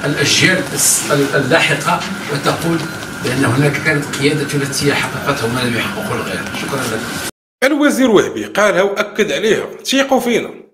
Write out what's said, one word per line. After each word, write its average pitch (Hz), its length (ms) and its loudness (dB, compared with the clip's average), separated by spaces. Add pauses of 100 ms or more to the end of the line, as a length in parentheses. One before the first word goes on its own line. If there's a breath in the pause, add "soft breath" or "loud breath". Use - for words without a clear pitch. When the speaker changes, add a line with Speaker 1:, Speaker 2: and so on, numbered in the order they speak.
Speaker 1:
الأجيال 151 580 2 (100)
الس-، - 380 0
ال-، 139 240 2
اللاحقة، 139 640 2 (340)
وتقول 160 440 -2 (460)
بأن 131 220 0
هناك 135 400 2
كانت - 300 0
قيادة 143 380 0
التي 135 400 0
حققته - 540 -2
ما 123 120 -2
لم 120 180 -2
يحققه 104 380 -4
الغير. 113 260 -6 (200)
شكراً - 200 -4
لكم. - 480 -6 (340)
Speaker 2:
الوزير 262 480 4
وهبي 117 340 4
قالها 190 360 2
وأكد 202 500 0
عليها، 170 340 2 (200)
"ثيقوا 269 340 2
فينا". 226 300 0 (240)